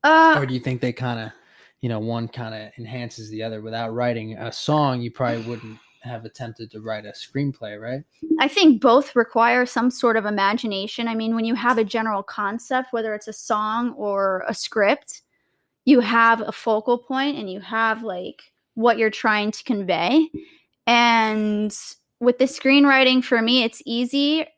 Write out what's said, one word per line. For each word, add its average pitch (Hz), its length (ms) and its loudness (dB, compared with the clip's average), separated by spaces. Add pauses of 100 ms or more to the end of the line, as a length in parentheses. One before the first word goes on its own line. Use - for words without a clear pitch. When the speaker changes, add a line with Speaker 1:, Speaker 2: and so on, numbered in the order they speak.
Speaker 1:
Uh, 320 360 6
Speaker 2:
Or 139 80 0
do 127 80 -4
you 123 60 -4
think 127 200 -4
they 123 120 -2
kinda, 117 420 -6 (460)
you 127 80 -4
know, 110 100 -2
one 113 300 -4
kinda 110 500 -12
enhances 117 500 -14
the 107 140 -10
other? 113 180 -8
Without 113 300 -8
writing 117 480 -4
a 117 120 -10
song, 143 520 0
you 117 80 -6
probably 117 320 -4
wouldn't 113 360 -12 (240)
have 117 220 -12
attempted 113 460 -14
to 107 100 -16
write 107 240 -8
a 104 60 -16
screenplay, 123 680 -8
right? 123 260 -10 (340)
Speaker 1:
I 277 100 2
think 311 320 4
both 269 340 4
require 240 520 2
some 247 240 0
sort 226 260 0
of 214 80 0
imagination. 208 840 -2
I 226 60 -4
mean, 220 200 -2
when 226 100 -2
you 226 100 -2
have 226 220 0
a 226 80 2
general 214 380 -2
concept, 233 720 -6
whether 220 200 -4
it's 208 140 -12
a 214 60 -14
song 220 580 -2
or 196 560 -2
a 214 60 -4
script, - 680 -2 (640)
you 254 160 8
have 226 400 4
a 220 120 -6
focal 220 440 0
point 269 400 -4
and 208 140 -8
you 190 100 -10
have, 226 420 -2
like, 185 500 -10 (220)
what 233 220 4
you're 220 140 2
trying 208 400 0
to - 140 -12
convey. 202 680 2 (560)
And 214 880 2 (420)
with 247 200 2
the 262 80 4
screenwriting, 262 760 4
for 233 200 0
me, 247 200 2
it's 233 220 -4
easy. 285 600 0 (120)